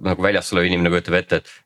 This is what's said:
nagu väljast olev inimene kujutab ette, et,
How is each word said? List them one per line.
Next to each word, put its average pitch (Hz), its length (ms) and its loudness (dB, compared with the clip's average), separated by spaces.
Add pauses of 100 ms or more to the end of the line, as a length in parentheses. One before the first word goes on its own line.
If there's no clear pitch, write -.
nagu 90 160 -2
väljast 95 320 0
olev 90 160 2
inimene 87 240 2
kujutab 87 240 0
ette, 85 240 -2
et, - 140 -20 (100)